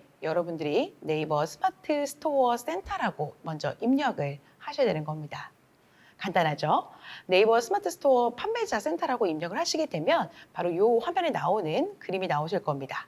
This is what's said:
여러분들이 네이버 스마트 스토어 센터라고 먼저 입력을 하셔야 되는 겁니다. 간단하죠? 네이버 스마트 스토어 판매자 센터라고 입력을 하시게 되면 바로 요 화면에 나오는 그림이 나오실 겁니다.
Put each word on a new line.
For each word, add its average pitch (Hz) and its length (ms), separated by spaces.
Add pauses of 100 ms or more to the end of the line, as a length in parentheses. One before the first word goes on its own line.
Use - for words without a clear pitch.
(240)
여러분들이 165 800
네이버 156 440
스마트 294 600
스토어 269 500
센터라고 302 840
먼저 156 400
입력을 226 580 (200)
하셔야 285 280
되는 156 160
겁니다. 156 480 (680)
간단하죠? 170 720 (380)
네이버 220 340
스마트 381 280
스토어 247 420
판매자 415 500
센터라고 302 440
입력을 170 320
하시게 320 280
되면 226 440 (220)
바로 170 240
요 226 220
화면에 339 320
나오는 196 680
그림이 185 300
나오실 160 360
겁니다. 139 440